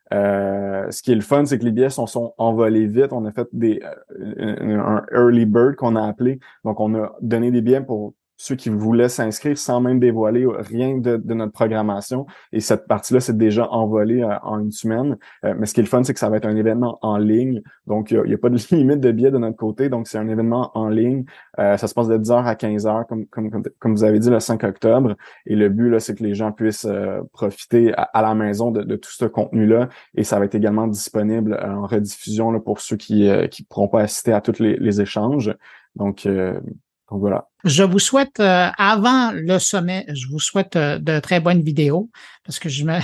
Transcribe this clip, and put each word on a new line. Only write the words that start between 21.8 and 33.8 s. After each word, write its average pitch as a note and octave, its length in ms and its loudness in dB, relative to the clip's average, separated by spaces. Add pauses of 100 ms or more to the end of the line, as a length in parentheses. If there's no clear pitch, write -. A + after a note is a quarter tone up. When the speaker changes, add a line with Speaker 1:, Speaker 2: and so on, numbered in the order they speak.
Speaker 1:
se - 80 -10
passe A#2 140 0
de A2+ 80 2
dix A2 160 0
heures A#2+ 140 4
à A2 100 0
quinze G#2+ 320 -2
heures, A2+ 180 0
comme, A2 200 -8
comme, G#2+ 260 -8
comme, G#2+ 100 -6 (160)
comme A2 160 0
vous G#2+ 100 2
avez G#2+ 140 6
dit, A#2+ 120 4
le A2+ 100 4
cinq A2 240 -2
octobre. A2+ 500 2 (320)
Et A2 80 -2
le G#2 140 4
but, A2+ 200 2
là, A2+ 120 4
c'est A2 160 -6
que A2 80 -6
les G#2 100 -2
gens G#2+ 160 -2
puissent, A2 400 -2
euh, G2 300 -4 (120)
profiter - 640 2
à, - 80 -2
à - 180 0
la A2 140 2
maison G#2+ 380 -2
de, A2 100 -2
de G#2+ 140 -4
tout - 160 -14
ce - 140 -2
contenu-là. A2 600 2 (280)
Et A2 80 0
ça G#2 160 0
va G2 60 2
être G2+ 100 -4
également G#2+ 320 0
disponible, G#2+ 680 -2
euh, G2 180 -6
en G2+ 140 -6
rediffusion, G#2+ 640 -2
là, A2+ 80 0
pour G#2 220 -6
ceux - 160 -6
qui, G#2 320 2
euh, F#2+ 180 4
qui - 160 -14
pourront - 260 -2